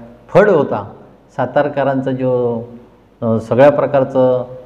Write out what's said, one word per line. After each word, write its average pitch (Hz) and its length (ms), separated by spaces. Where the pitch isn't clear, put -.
फड 196 160
होता, 120 400
सातारकरांचा 135 760
जो, 123 520
अ, 113 180
सगळ्या 127 300
प्रकारचं, 131 760